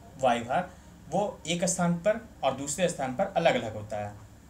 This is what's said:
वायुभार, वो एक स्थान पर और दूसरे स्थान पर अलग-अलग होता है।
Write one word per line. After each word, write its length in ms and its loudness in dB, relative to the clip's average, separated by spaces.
वायुभार, 500 2
वो 360 -2
एक 180 0
स्थान 300 2
पर 260 2
और 100 4
दूसरे 340 -2
स्थान 280 -2
पर 200 0
अलग-अलग 380 2
होता 240 -8
है। 160 -6